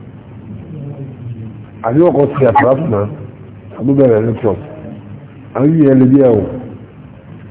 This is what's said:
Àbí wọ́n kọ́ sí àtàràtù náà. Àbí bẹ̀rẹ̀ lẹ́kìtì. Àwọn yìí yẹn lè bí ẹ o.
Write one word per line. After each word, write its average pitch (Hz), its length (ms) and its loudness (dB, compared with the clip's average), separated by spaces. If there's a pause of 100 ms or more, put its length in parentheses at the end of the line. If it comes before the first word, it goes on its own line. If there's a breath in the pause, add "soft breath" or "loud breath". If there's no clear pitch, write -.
(1800)
Àbí 117 220 0
wọ́n 175 140 4
kọ́ 143 120 4
sí 139 180 0
àtàràtù 123 400 2
náà. 104 200 0 (680)
Àbí 127 200 -4
bẹ̀rẹ̀ 123 280 4
lẹ́kìtì. 113 260 -4 (1000)
Àwọn 127 180 0
yìí 160 160 2
yẹn 131 160 6
lè 131 60 6
bí 131 140 4
ẹ 131 100 6
o. 104 120 2 (1080)